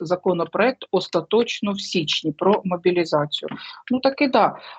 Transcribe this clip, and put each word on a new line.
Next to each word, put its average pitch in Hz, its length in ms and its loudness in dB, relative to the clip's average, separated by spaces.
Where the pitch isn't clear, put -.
законопроект 180 920 0
остаточно 202 800 0
в 196 80 -6
січні 156 520 -2
про 185 320 2
мобілізацію? 170 840 0
Ну, 254 100 0
таки 269 280 2
да, 208 280 4